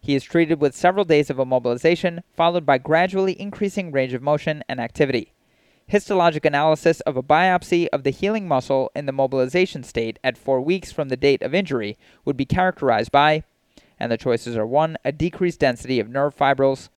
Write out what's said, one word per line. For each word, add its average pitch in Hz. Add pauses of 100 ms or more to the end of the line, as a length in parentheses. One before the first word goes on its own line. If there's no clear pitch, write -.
He 143
is 135
treated 160
with 143
several 190
days 151
of 139
immobilization, 127 (120)
followed 170
by 139
gradually 180
increasing 196
range 131
of 123
motion 151
and 127
activity. 123 (560)
Histologic 175
analysis 156
of 139
a 127
biopsy 175
of 139
the 139
healing 202
muscle 135
in 147
the 135
mobilization 135
state 117
at 127
four 131
weeks 175
from 143
the 143
date 139
of 131
injury 131 (280)
would 143
be 139
characterized 135
by, 151 (560)
and 120
the 113
choices 120
are 110
one, 156
a 135
decreased 170
density 127
of 107
nerve 139
fibrils 135